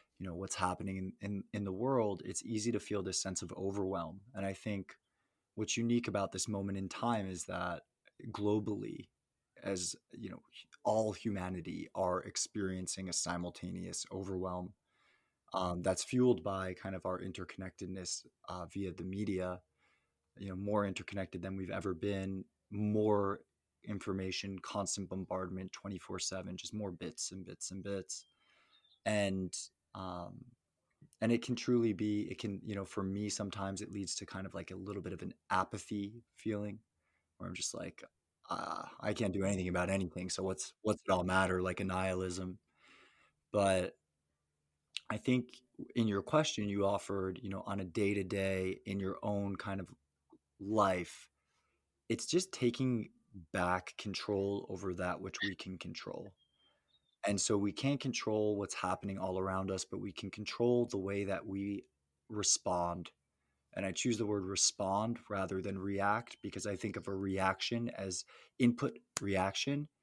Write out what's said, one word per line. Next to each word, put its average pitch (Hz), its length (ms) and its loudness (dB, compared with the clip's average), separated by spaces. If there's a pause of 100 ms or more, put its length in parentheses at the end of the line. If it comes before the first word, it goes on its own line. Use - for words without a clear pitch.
(180)
you 95 80 -6
know, 87 80 -4
what's 92 200 -6
happening 92 440 0
in, 92 220 -4
in, 101 320 -4
in 101 120 -2
the 95 80 -2
world, 107 520 2
it's - 200 -6
easy 110 280 0
to 104 80 2
feel 101 220 -2
this 90 180 -2
sense 92 220 -2
of 90 140 -6
overwhelm. 95 640 -2 (140)
And 98 120 -2
I 98 60 0
think 98 420 -4 (600)
what's 110 240 -2
unique 117 300 4
about 98 220 2
this - 160 -4
moment 98 320 0
in 95 100 -2
time 113 400 0
is 90 180 -6
that 87 360 -4 (480)
globally, 104 800 0 (540)
as, 92 340 -2 (160)
you 101 180 -8
know, 87 120 -12 (420)
all 107 280 4
humanity 92 800 -2
are 92 280 2
experiencing 92 840 -2
a 85 60 -4
simultaneous 87 1000 -4
overwhelm, 92 600 -4 (800)
um, 90 300 0
that's 92 220 2
fueled 123 400 4
by 95 300 -2
kind 95 200 -6
of 90 100 -6
our 92 160 -2
interconnectedness, 95 1040 -8 (240)
uh, 87 180 -6
via 95 260 -4
the 90 120 -8
media, 92 560 -2 (800)
you 98 100 -8
know, 92 80 -6
more 101 300 4
interconnected 92 560 -4
than 95 140 -4
we've 95 140 -4
ever 95 220 0
been, 95 520 0 (260)
more 104 720 4 (460)
information, 95 760 -2
constant 98 480 -2
bombardment, 92 640 -4
twenty-four 95 460 -8
seven, 92 380 -4
just - 160 -8
more 104 200 -2
bits 85 400 -6
and 95 120 -8
bits 92 280 -10
and 95 100 -8
bits. 98 440 -4 (800)
And, 98 480 4 (420)
um, 95 500 -8 (760)
and 113 120 4
it 117 100 4
can 123 140 0
truly 117 360 6
be, 104 380 2
it 95 80 -6
can, 98 260 -4
you 104 120 -2
know, 98 80 -2
for 98 180 -4
me, 98 260 0
sometimes 98 540 -4
it - 80 -8
leads 98 240 -4
to 98 120 -8
kind 98 200 -8
of, 92 80 -12
like, 92 160 -8
a 95 60 -8
little 95 260 -6
bit 90 100 -4
of 90 80 -6
an 92 140 -8 (160)
apathy 101 720 -2 (140)
feeling 104 420 -4 (580)
where 95 120 -8
I'm 90 80 -6
just - 180 -4
like, - 300 -8 (440)
"Uh, - 360 -4 (160)
I 104 140 0
can't 98 200 2
do 95 100 2
anything 92 240 2
about 90 220 2
anything. 92 400 0
So 95 140 -2
what's, - 280 -2 (100)
what's 107 240 2
it - 40 4
all 90 140 6
matter?" 92 360 6
Like 92 200 0
a 98 40 0
nihilism. 92 720 0 (960)
But 95 440 6 (1120)
I 110 60 -2
think 123 400 2 (400)
in 117 100 6
your 101 160 2
question, 151 460 2
you 101 180 4
offered, 98 560 0
you 98 80 -6
know, 95 160 -6
on 98 140 -2
a 98 40 -2
day-to-day 95 1000 2
in 101 140 0
your 95 240 -2
own 101 320 0
kind 98 240 -4
of 90 80 -8 (720)
life, 98 680 2 (800)
it's 117 180 0
just - 260 0
taking 120 560 2 (440)
back 92 460 2
control 101 720 0
over 92 260 -4
that 90 260 0
which 95 220 -8
we 98 140 -2
can 92 220 -8
control. - 540 -8 (920)
And 101 140 4
so - 160 4
we 101 160 4
can't 139 260 2
control 107 580 2
what's 101 180 -2
happening 95 440 0
all 95 200 0
around 95 320 0
us, 95 140 0
but 98 160 -8
we 101 120 -6
can - 180 -6
control 120 560 4
the 104 120 -2
way 98 260 0
that 95 220 -2
we 98 380 -2 (440)
respond. 90 800 2 (640)
And 98 100 -2
I 95 80 0
choose 117 240 2
the 107 100 0
word 101 180 0
respond 98 760 2 (100)
rather 95 320 0
than 98 180 -2
react, 101 640 0
because 101 240 -4
I 101 100 0
think 101 200 -2
of 92 120 -6
a 98 60 -2
reaction 95 760 2
as 95 340 -4 (340)
input 120 400 4 (220)
reaction, 98 680 2 (140)